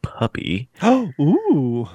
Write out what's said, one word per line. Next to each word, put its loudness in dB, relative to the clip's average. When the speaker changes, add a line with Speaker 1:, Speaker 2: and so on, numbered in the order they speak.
Speaker 1:
puppy. -6
Speaker 2:
<gasps> -16
Oh, 2
ooh, 2